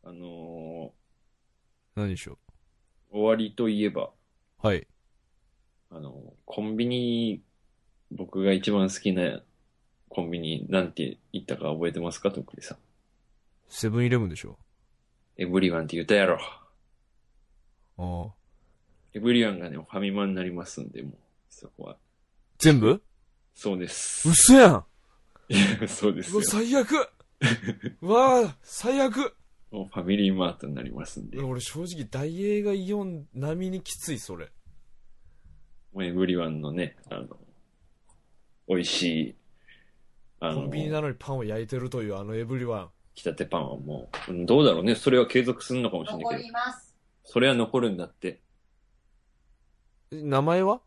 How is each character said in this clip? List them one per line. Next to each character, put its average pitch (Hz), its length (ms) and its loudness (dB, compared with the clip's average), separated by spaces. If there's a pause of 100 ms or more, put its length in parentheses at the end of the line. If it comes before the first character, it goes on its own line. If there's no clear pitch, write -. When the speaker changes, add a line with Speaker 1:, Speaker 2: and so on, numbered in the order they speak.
Speaker 1:
あ 87 80 -20
の 85 800 -14 (1040)
ー、 107 40 -6
Speaker 2:
何 101 100 -2
で 90 60 -6
し - 120 -14
ょ - 100 -20 (760)
う。 101 40 -8
Speaker 1:
終 104 60 0
わ 110 140 6
り 107 180 -4
と 117 140 0
い 104 140 0
え 104 80 2
ば。 - 200 -6 (520)
Speaker 2:
は 104 120 2
い。 82 120 -6 (1040)
Speaker 1:
あ 85 80 -18
の、 69 360 -16 (100)
コ - 180 -10
ン 110 140 -6
ビ 120 100 -2
ニ、 120 560 -2 (680)
僕 95 320 -6
が 98 100 4
一 95 180 0
番 98 200 2
好 95 40 -10
き - 180 0
な 87 300 -2 (680)
コ - 140 -6
ン 82 80 -6
ビ 87 80 -6
ニ、 80 300 -6
な 92 140 0
ん 82 100 -6
て - 260 -6 (140)
言 - 100 -8
っ - 20 -20
た - 120 -6
か 80 140 -6
覚 80 180 -2
え 85 40 -4
て 82 80 -6
ま 85 120 -6
す - 80 -14
か、 101 100 0
と 92 120 -10
っ - 20 -12
く - 120 -20
り - 60 -20
さ - 120 -16
ん。 - 40 -20 (920)
Speaker 2:
セ - 200 -4
ブ 113 120 2
ン 123 60 4
イ 123 40 2
レ 123 80 4
ブ 110 80 0
ン - 20 -6
で 80 80 -10
し - 80 -14
ょ。 - 140 -18 (760)
Speaker 1:
エ 92 100 -4
ブ 90 140 2
リ 92 100 4
ワ 82 100 -2
ン 80 40 -4
っ - 20 -6
て 78 100 -6
言 85 80 -4
っ - 20 -8
た 107 80 4
や 98 120 6
ろ。 85 120 2 (1600)
Speaker 2:
あ 87 320 -8
あ。 101 60 -16 (800)
Speaker 1:
エ 104 60 -10
ブ 117 120 2
リ 120 120 4
ワ 104 80 0
ン 92 60 -8
が 85 120 -10
ね、 76 60 -10
フ 80 60 -10
ァ 95 180 -8
ミ 98 100 0
マ 101 160 0
に 95 80 -2
な 92 80 -4
り 90 80 -4
ま 87 160 -8
す - 160 -12
ん 55 80 -12
で、 60 120 -14
も 71 80 -12
う、 - 20 -20 (360)
そ - 200 -20
こ - 160 -18
は。 - 120 -16 (600)
Speaker 2:
全 147 220 8
部？ 123 220 6 (520)
Speaker 1:
そ 101 200 -4
う 92 40 -4
で 87 100 -6
す。 - 400 -4
Speaker 2:
嘘 170 260 10
や 254 140 12
ん。 117 160 6 (640)
Speaker 1:
い - 80 2 (260)
や、 107 60 -2
そ - 220 0
う 90 40 -2
で - 80 -4
す - 80 -10
よ。 185 60 -2
Speaker 2:
う - 20 4
わ、 - 60 2
最 233 320 0
悪。 269 320 2 (340)
Speaker 1:
<laughs> - 580 -2
Speaker 2:
う 165 120 -6
わ 247 340 6
あ、 151 160 -10
最 262 380 -2
悪。 262 360 0 (340)
Speaker 1:
も 101 120 -8
う 98 40 -8
フ - 140 -8
ァ 87 40 -8
ミ 95 120 2
リ 101 140 4
ー 95 40 0
マ 92 160 0
ー 82 60 -14
ト 67 100 -14
に 71 80 -8
な 62 80 -8
り 64 100 -10
ま 67 120 -10
す - 160 -14
ん - 80 -14
で。 135 140 -10
Speaker 2:
俺、 127 180 -6
正 151 220 -10
直、 170 260 -10
ダ 135 160 -8
イ 165 200 -6
エ 208 160 0
ー - 20 -6
が 208 100 0
イ 190 200 -4
オ 208 120 -4
ン 165 300 -10
並 156 340 -4
み - 20 -4
に 185 100 -6
き - 120 -14
つ - 200 -8
い、 123 60 -4
そ 98 180 -12
れ。 80 140 -14 (1400)
Speaker 1:
も 95 80 -10
う 95 40 -4
エ 87 80 -4
ブ 92 140 2
リ 90 100 0
ワ 85 120 -2
ン 78 120 -6
の 76 120 -8
ね、 85 240 -6 (140)
あ - 60 -10
の、 - 220 -14 (1300)
美 95 80 0
味 87 80 -2
し - 180 -2
い、 80 340 -2 (1040)
あ 82 140 -2
の、 147 80 -2
Speaker 2:
コ 135 60 -6
ン - 20 -6
ビ 71 120 -6
ニ 151 80 -4
な 151 100 -2
の 151 80 -4
に 127 100 -6
パ - 140 -10
ン 135 60 -4
を 120 60 -6
焼 110 200 -6
い - 20 -10
て 127 120 -8
る 123 120 -8
と 123 120 -6
い 107 80 -6
う、 98 60 -6
あ 98 80 -10
の 107 100 -8
エ 113 100 -4
ブ 127 140 -6
リ 123 60 -4
ワ 110 180 -4
ン。 85 80 -16 (240)
Speaker 1:
来 - 100 -20
た 82 100 -4
て - 100 -6
パ 87 140 -4
ン 69 100 -4
は 62 80 -10
も 69 340 -12 (180)
う、 - 40 -8
う - 20 -6
ん、 87 120 -4
ど 123 140 8
う 151 40 8
だ 120 80 8
ろ 82 80 2
う 90 40 -2
ね。 113 100 4
そ - 160 2
れ 127 80 8
は 120 80 6
継 127 160 2
続 120 220 -4
す 127 100 -6
る 127 80 -2
の 113 80 -2
か 92 60 -6
も 80 100 -6
し - 20 -10
れ 78 60 -8
な 82 60 -10
い - 20 -8
け - 20 -8
ど。 - 80 -4
Speaker 3:
残 78 120 -6
り - 60 -16
ま 247 220 -4
す。 - 240 -20 (280)
Speaker 1:
そ - 160 -2
れ 131 80 4
は 135 60 4
残 117 260 0
る 117 100 0
ん 95 60 -4
だ 87 80 -8
っ - 80 -14
て。 - 280 -10 (1700)
Speaker 2:
え、 151 120 -12
名 139 200 2
前 170 200 4
は？ 208 240 2